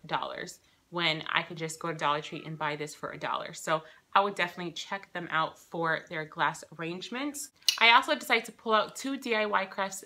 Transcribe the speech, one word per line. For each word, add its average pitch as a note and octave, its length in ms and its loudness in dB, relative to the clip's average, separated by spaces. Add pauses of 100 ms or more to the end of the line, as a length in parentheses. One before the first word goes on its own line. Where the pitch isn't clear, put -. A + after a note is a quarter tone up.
dollars C#3 540 -4 (340)
when E3 340 2
I - 140 2
could E3 160 -8
just D#3+ 220 -6
go E3+ 80 -4
to D#3+ 100 -4
Dollar D3+ 240 2
Tree - 240 -10
and D#3+ 100 -8
buy D3+ 200 -2
this D3+ 180 -8
for - 200 -8
a - 40 -12
dollar. D3 360 -4
So D#3+ 280 0 (340)
I G3 60 8
would G3+ 140 2
definitely F3 380 -2
check - 400 -8
them E3+ 180 -6
out D#3+ 260 0
for D#3+ 520 -2
their D#3 160 -6
glass D#3 380 -2 (140)
arrangements. F#3 720 -6 (300)
I A#3 140 10
also C4+ 220 8
decided A#3 300 0
to - 60 -12
pull - 220 -2
out G#3+ 220 4
two C4+ 220 -4
D A#3+ 180 -2
I G#3+ 120 2
Y G3 180 2
crafts G3 400 -6